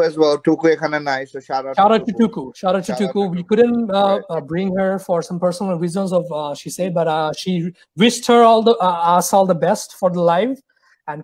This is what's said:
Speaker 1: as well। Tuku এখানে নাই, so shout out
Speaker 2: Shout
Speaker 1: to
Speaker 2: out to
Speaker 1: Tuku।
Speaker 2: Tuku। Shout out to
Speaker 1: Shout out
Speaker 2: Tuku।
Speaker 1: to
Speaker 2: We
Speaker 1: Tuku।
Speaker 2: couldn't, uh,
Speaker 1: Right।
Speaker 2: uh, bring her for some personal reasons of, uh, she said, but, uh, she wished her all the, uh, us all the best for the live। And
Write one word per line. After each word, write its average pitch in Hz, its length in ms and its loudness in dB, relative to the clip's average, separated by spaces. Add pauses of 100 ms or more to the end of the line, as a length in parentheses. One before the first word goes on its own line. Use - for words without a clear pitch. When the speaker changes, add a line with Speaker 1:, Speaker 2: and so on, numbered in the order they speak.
Speaker 1:
as 156 120 -4
well। 147 140 4 (120)
Tuku 156 180 2 (100)
এখানে 151 240 -4 (120)
নাই, 135 120 -4 (100)
so 139 60 -14 (100)
shout 135 180 -4
out 135 120 -8
Speaker 2:
Shout 202 140 6
Speaker 1:
to 226 40 4
Speaker 2:
out - 120 -4
to 202 120 -4
Speaker 1:
Tuku। 185 240 0
Speaker 2:
Tuku। - 0 - (160)
Shout 185 160 0
out 180 120 -6
to 208 40 -6
Speaker 1:
Shout - 80 -6
out 202 140 -2
Speaker 2:
Tuku। 202 100 0
Speaker 1:
to 175 100 -4
Speaker 2:
We 175 80 -6
Speaker 1:
Tuku। 175 80 -16
Speaker 2:
couldn't, 233 300 2 (100)
uh, 196 60 -2
Speaker 1:
Right। 196 360 2
Speaker 2:
uh, 156 100 -4 (100)
bring 190 160 -2 (100)
her 190 140 0 (140)
for 175 120 0 (100)
some 180 180 -8
personal 180 280 -4 (100)
reasons 180 340 -4
of, 165 60 0 (160)
uh, 147 200 -6
she - 160 -14
said, 185 220 -4
but, 165 80 0 (100)
uh, 156 140 -2 (120)
she 185 100 -4 (500)
wished 233 280 2
her 240 180 6
all 226 200 6
the, 233 60 6 (140)
uh, 170 300 2
us 175 160 0
all 196 200 6
the 156 140 -4
best 208 200 -2 (120)
for 190 160 0
the 175 160 0
live। 220 220 0 (560)
And 151 140 -10